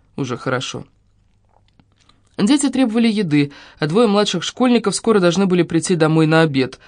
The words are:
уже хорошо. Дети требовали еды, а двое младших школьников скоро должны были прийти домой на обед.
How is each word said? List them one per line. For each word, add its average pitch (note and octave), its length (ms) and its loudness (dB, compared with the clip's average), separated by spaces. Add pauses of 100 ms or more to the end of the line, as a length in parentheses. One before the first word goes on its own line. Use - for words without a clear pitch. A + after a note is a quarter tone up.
(160)
уже B2 220 -6
хорошо. B2 480 -8 (1600)
Дети C#4 280 0
требовали A#3 380 0
еды, D3 440 0 (260)
а E3 80 -4
двое G3 200 2
младших G3+ 360 0
школьников A#3 520 0
скоро G#3+ 260 0
должны F3 260 2
были F3 160 2
прийти E3 320 -2
домой D#3+ 320 2
на D#3+ 140 4
обед. C3+ 480 0